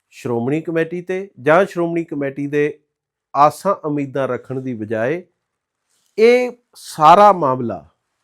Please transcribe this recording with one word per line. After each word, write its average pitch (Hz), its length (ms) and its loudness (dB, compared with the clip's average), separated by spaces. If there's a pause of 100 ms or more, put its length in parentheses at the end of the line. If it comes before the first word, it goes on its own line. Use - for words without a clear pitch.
(100)
ਸ਼੍ਰੋਮਣੀ 123 500 -4
ਕਮੇਟੀ 165 420 -6
ਤੇ 185 280 -10 (100)
ਜਾਂ 156 240 4
ਸ਼੍ਰੋਮਣੀ 170 400 -6
ਕਮੇਟੀ 143 420 -8
ਦੇ 147 320 -4 (560)
ਆਸਾਂ 151 400 0
ਉਮੀਦਾਂ 139 540 -6
ਰੱਖਣ 127 320 -10
ਦੀ 131 140 -10
ਬਜਾਏ 113 480 -6 (960)
ਇਹ 247 340 4 (220)
ਸਾਰਾ 180 580 6
ਮਾਮਲਾ 127 560 -4 (360)